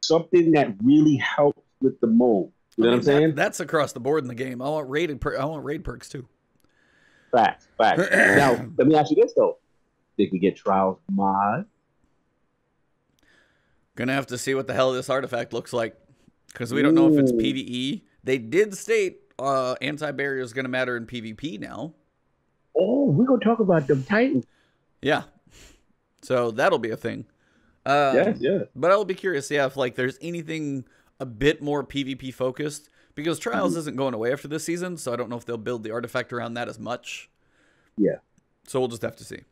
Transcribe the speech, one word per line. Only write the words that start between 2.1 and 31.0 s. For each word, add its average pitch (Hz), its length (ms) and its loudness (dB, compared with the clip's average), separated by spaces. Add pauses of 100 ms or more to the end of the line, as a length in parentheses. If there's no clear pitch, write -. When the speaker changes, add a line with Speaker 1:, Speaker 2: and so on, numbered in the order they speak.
Speaker 1:
You 113 80 2
Speaker 2:
I - 20 6
Speaker 1:
know 117 40 6
Speaker 2:
mean, - 0 -
Speaker 1:
what 120 80 4
I'm 117 40 -2
saying? 143 280 4
Speaker 2:
that, 143 60 -4
that's 165 240 -2
across 151 320 -2
the 127 80 -12
board 143 240 -2
in 123 40 -10
the 123 60 -12
game. 127 280 -8
I 135 60 -6
want 151 200 -4
raided 151 320 -4
per-, 147 160 -4
I 131 80 -2
want 147 200 -8
raid 147 200 -8
perks 120 240 -12
too. 127 180 -14 (1040)
Speaker 1:
Facts, 110 340 2 (100)
facts. 117 340 4
Speaker 2:
<clears throat> - 20 0
Speaker 1:
Now, 120 640 4
let 127 80 6
me 156 80 6
ask 151 160 2
you 151 120 2
this 151 120 2
though: 104 240 2 (600)
Did 95 140 2
we 92 60 -2
get 90 180 2
Trials 95 420 0 (120)
mod? 98 560 0 (2250)
Speaker 2:
Gonna 123 200 -4
have 135 140 -2
to 123 100 -8
see 135 160 -2
what 131 120 -4
the 127 80 -6
hell 131 180 2
this 127 180 -4
artifact 123 420 -4
looks 117 200 -8
like, 113 240 -2 (580)
'cause 117 180 -8
we 139 100 0
don't 151 120 4
know 160 180 6
if 151 60 6
it's 131 140 4
Speaker 1:
Ooh. 117 60 2
Speaker 2:
P 113 140 2
V 131 80 -4
E. 127 440 -6 (200)
They 131 140 0
did 170 380 0
state, 208 440 -2 (180)
uh, 131 440 -2
anti-barrier 139 600 -6
is 120 100 -10
gonna 131 160 -6
matter 127 280 -4
in 117 100 -8
P 120 140 -10
V 110 140 -12
P 143 240 -10
now. - 360 -12 (840)
Speaker 1:
Oh, 233 320 2
we're 156 160 4
gonna 262 180 2
talk 233 140 2
about 180 280 2
them 139 180 2
Titans. 220 420 0 (560)
Speaker 2:
Yeah, 131 220 0 (1000)
so 123 300 0
that'll 151 260 2
be 113 120 -4
a 110 60 -6
thing. 110 300 -8 (580)
Um, 139 320 2
Speaker 1:
Yes, 190 240 2
yes. 147 220 0 (140)
Speaker 2:
but 151 160 2
I'll 208 120 2
be 185 100 -4
curious, 170 360 -4
yeah, 143 160 2
if, 135 100 -4
like, 123 200 -2
there's 131 260 -2
anything 156 640 -8 (340)